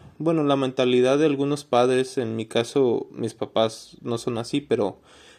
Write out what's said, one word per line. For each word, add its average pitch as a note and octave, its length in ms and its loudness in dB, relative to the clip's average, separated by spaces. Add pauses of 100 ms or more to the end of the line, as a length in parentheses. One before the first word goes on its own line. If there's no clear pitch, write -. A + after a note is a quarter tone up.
(180)
bueno, D#3+ 260 0
la C#3+ 120 2
mentalidad B2+ 640 2
de D#3 80 2
algunos C#3+ 380 -2
padres, B2+ 540 2
en A2+ 180 -4
mi A2+ 100 -6
caso, A#2 680 0
mis A2+ 220 -6
papás - 680 -4
no A#2+ 160 -4
son A#2+ 200 -6
así, B2+ 240 -4
pero A2+ 380 -2 (400)